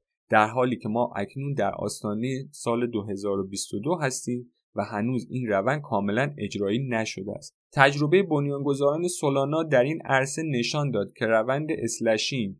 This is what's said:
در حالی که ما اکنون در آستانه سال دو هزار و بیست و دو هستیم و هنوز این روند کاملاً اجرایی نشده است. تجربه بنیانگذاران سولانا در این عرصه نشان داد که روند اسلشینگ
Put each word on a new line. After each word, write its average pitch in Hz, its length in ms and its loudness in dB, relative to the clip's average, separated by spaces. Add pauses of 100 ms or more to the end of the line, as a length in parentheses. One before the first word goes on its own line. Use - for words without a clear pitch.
(300)
در 107 160 8
حالی 123 300 0
که 107 120 -8
ما 117 280 0
اکنون 135 380 -4
در 98 200 0
آستانه 120 760 -4
سال 120 360 -2
دو 113 160 -2
هزار 101 360 -2
و 98 80 -2
بیست 98 280 -8
و 101 40 -4
دو 139 160 -2
هستیم 127 580 -4 (220)
و 104 100 -2
هنوز 110 460 -2
این 123 180 -4
روند 110 320 2
کاملاً 104 580 0
اجرایی 104 500 -2
نشده 107 440 -4
است. - 240 -14 (160)
تجربه 147 500 6
بنیانگذاران 143 840 0
سولانا 143 540 0
در 143 200 4
این 151 220 0
عرصه 135 380 0
نشان 143 480 0
داد 101 220 -2
که - 140 -2
روند 123 440 2
اسلشینگ 113 880 0